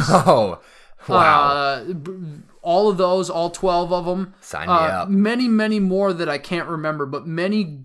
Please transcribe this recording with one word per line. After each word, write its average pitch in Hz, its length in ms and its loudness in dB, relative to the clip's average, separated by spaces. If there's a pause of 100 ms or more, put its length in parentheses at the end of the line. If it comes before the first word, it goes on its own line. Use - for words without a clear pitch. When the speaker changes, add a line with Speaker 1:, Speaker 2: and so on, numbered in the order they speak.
Speaker 1:
<laughs> - 40 0
Oh, 143 520 4 (540)
wow. 156 340 6
Speaker 2:
Uh, 143 440 -2
b-, 165 500 -12 (180)
all 180 260 2
of 196 100 2
those, 180 300 2
all 170 220 -2
twelve 175 420 0
of 175 160 -2
'em. 185 320 -4
Speaker 1:
Sign - 280 -10
me 180 60 2
Speaker 2:
Uh, 175 40 6
Speaker 1:
up. 165 320 0
Speaker 2:
many, 220 380 2
many 214 320 2
more 190 340 0
that 165 160 -4
I 143 80 -2
can't 165 300 -6
remember, 156 400 -6
but 139 180 -10
many 180 380 -2
g-, 147 220 -10